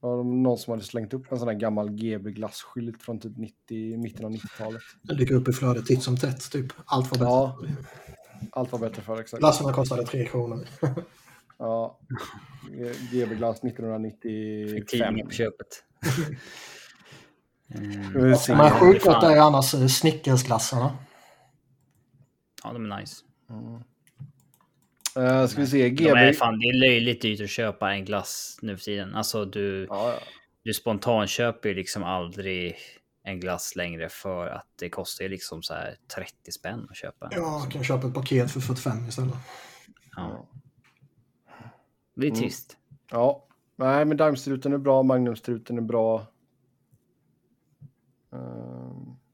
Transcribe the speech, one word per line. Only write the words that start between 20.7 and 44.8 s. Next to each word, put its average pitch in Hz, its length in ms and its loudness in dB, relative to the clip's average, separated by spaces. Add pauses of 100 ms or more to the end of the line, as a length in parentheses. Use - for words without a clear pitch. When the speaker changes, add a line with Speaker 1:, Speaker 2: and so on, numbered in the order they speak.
Speaker 3:
Ja, 113 80 -10
de 113 200 -8
är 101 80 -6
nice. - 240 -16 (260)
Speaker 1:
Mm. 113 240 -12 (1400)
Eh, 131 300 4
ska 120 140 -2
vi 143 60 2
se, 131 160 4
Speaker 3:
De 123 80 4
Speaker 1:
G 151 240 4
B. 123 60 10
Speaker 3:
är 120 120 10
fan, 113 260 2
det 113 100 0
är 127 120 2
löjligt 120 420 4
dyrt 107 180 -2
att 101 100 -8
köpa 104 420 -2
en 98 120 -4
glass - 580 -8
nu 104 140 -8
för - 80 -18
tiden. 101 300 -8
Alltså, 107 300 -2
du, 98 460 -4
Speaker 1:
Ja, 104 220 -4
ja. - 60 -6 (440)
Speaker 3:
du 110 120 -6
spontanköper 113 960 0
ju 98 60 -2
liksom 95 300 -6
aldrig 90 720 -6 (460)
en 92 180 -10
glass 90 360 -6
längre 82 320 -8
för 90 380 -8
att - 220 -12 (100)
det 87 120 -8
kostar - 340 -10
ju 95 60 -6
liksom - 320 -12
så - 120 -8
här - 220 -10 (180)
trettio - 380 -14
spänn 110 380 -10
att - 60 -20
köpa - 300 -16
en. - 80 -12
Speaker 2:
Ja, 160 300 -6
jag 131 80 -10
kan 135 120 -8
köpa 131 220 -2
ett 127 80 -4
paket 131 360 0
för 135 100 -6
fyrtiofem 120 480 -4
istället. 127 260 -4 (840)
Speaker 3:
Ja. - 300 -12 (1700)
Det 131 100 0
är 147 40 2
Speaker 1:
Mm. 113 100 -2
Speaker 3:
trist. - 360 -6 (340)
Speaker 1:
Ja. 123 360 2 (300)
Nej, 135 280 2
men 151 120 0
Daimstruten 139 560 0
är 143 60 0
bra, 135 240 4